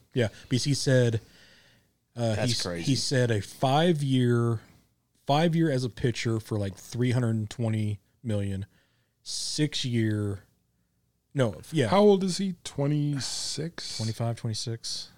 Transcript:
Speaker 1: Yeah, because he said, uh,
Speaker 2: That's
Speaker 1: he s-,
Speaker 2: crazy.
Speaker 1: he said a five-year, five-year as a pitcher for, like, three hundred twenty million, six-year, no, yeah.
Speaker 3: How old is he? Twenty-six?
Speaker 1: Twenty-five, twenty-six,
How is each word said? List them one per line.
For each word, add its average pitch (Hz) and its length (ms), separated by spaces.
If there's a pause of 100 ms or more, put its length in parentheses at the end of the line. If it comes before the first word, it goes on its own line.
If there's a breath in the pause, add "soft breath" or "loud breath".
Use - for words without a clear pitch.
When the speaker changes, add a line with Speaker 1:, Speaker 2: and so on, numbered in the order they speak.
(160)
Speaker 1:
Yeah, 117 140 (200 loud breath)
because 127 140
he 147 100
said, 123 480 (920 soft breath)
uh, 117 200
Speaker 2:
That's 107 100
Speaker 1:
he 123 60
s-, - 120
Speaker 2:
crazy. 85 200
Speaker 1:
he 131 120
said 123 340
a 104 120
five-year, 131 1160 (680 soft breath)
five-year 160 420
as 127 140
a 123 60
pitcher 113 500
for, 110 180
like, 98 180
three 123 360
hundred 113 400
twenty 110 480 (240)
million, 101 420 (580)
six-year, 110 1200 (880)
no, 123 220 (160)
yeah. 143 160
Speaker 3:
How 190 140
old 202 240
is 175 140
he? 190 160 (100)
Twenty-six? 147 1300
Speaker 1:
Twenty-five, 113 380
twenty-six, - 840